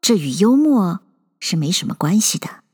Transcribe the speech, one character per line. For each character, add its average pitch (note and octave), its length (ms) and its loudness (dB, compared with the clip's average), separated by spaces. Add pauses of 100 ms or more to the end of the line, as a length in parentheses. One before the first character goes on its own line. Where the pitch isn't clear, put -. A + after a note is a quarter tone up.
这 A#3 140 2
与 C#3+ 160 -2
幽 G3+ 240 2
默 B3 460 2 (380)
是 - 160 -4
没 D#3 160 -2
什 - 160 -4
么 - 60 -6
关 F3+ 260 0
系 - 200 -2
的。 - 240 -14 (100)